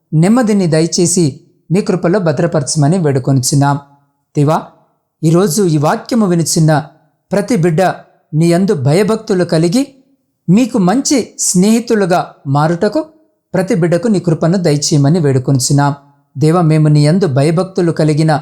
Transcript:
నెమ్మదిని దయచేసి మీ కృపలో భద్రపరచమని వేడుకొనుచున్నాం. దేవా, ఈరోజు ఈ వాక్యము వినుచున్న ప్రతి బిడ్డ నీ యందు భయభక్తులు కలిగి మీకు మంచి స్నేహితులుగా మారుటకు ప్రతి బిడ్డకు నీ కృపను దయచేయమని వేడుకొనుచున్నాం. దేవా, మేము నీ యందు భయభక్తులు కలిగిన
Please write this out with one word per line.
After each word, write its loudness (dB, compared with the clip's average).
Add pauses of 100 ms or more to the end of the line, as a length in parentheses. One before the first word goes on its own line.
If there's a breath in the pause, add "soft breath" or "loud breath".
(120)
నెమ్మదిని 2
దయచేసి 0 (320)
మీ 2
కృపలో 0
భద్రపరచమని 0
వేడుకొనుచున్నాం. 0 (600)
దేవా, 0 (600)
ఈరోజు 2
ఈ 2
వాక్యము 0
వినుచున్న 0 (600)
ప్రతి -2
బిడ్డ 0 (520)
నీ 2
యందు 2
భయభక్తులు 0
కలిగి 0 (680)
మీకు 2
మంచి 0 (200)
స్నేహితులుగా 0 (260)
మారుటకు -2 (540)
ప్రతి -2
బిడ్డకు 0
నీ 0
కృపను 0
దయచేయమని 0
వేడుకొనుచున్నాం. 0 (440)
దేవా, 2
మేము 2
నీ 4
యందు 0
భయభక్తులు 0
కలిగిన 0